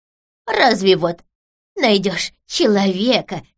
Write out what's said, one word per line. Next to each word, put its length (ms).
«Разве 500
вот 260
найдешь 560
человека, 960